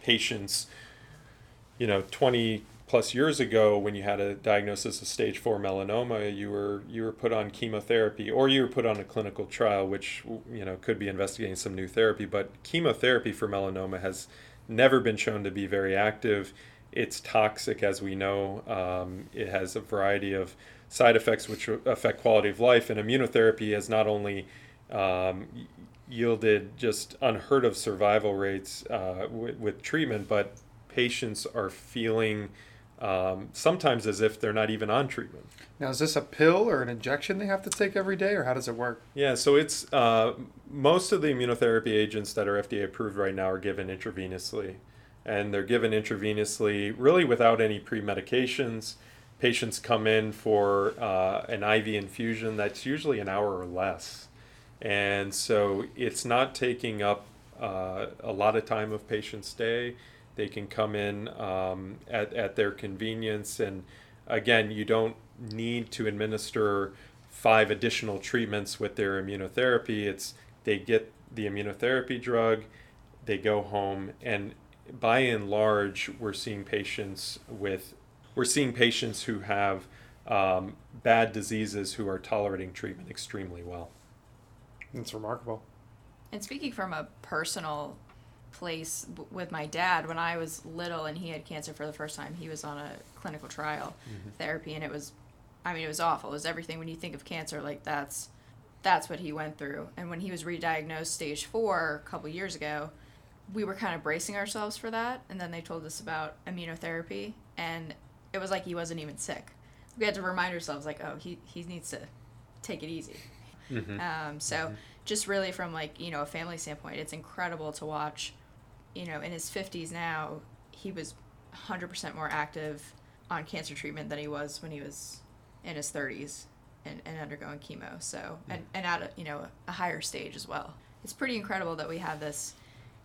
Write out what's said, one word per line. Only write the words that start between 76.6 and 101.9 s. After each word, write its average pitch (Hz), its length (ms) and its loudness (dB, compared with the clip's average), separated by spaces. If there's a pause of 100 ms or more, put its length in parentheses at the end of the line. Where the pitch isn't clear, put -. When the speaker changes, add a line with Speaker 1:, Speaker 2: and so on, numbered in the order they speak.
Speaker 1:
patients 101 840 -6
with, 98 460 -4 (400)
we're 127 120 2
seeing 131 280 2
patients 117 500 2
who 107 160 -2
have, 101 460 0 (420)
um, 95 480 2 (280)
bad 113 300 6
diseases 104 640 -4
who 104 120 -4
are 95 120 -2
tolerating 98 540 -2
treatment 92 360 -10
extremely 90 540 -10
well. 87 260 -12 (1040)
Speaker 2:
That's 120 200 -10
remarkable. 113 480 -6 (680)
Speaker 3:
And 208 120 -10
speaking 277 280 -8
from 190 220 -6
a 151 140 -6 (140)
personal 151 760 -6 (560)
place 160 520 -8
w-, 160 280 -14
with 180 180 -8
my 151 160 -6
dad, 165 420 0
when 165 120 -4
I 170 160 0
was 165 300 -8
little 165 400 -6
and 151 120 -6
he 175 120 -8
had 156 160 -10
cancer 156 280 -10
for 151 120 -8
the 151 80 -8
first 151 240 -10
time, 151 200 -10
he 160 120 -12
was 151 160 -10
on 147 120 -10
a 147 140 -10 (240)
clinical 151 320 -12
trial 151 480 -6 (100)
Speaker 1:
Mm-hmm. 101 320 -14
Speaker 3:
therapy, 160 360 -6
and 156 100 -8
it 147 80 -8
was, 147 220 -10 (500)
I 175 100 -4
mean, 160 100 -6
it 156 40 -6
was 156 140 -4
awful. 151 300 0
It - 20 -6
was 151 120 -8
everything 165 340 -6
when 160 100 -10
you 160 80 -10
think 165 180 -10
of 175 80 -14
cancer, 156 380 -8
like, 143 220 -8
that's, 147 440 -6 (560)
that's 175 260 2
what 165 100 -8
he 165 120 -8
went 151 260 -8
through. 147 380 -10
And 175 140 -10
when 170 100 -8
he 185 120 -6
was 160 120 -8
re-diagnosed 160 680 -4
stage 151 320 -6
four 170 600 0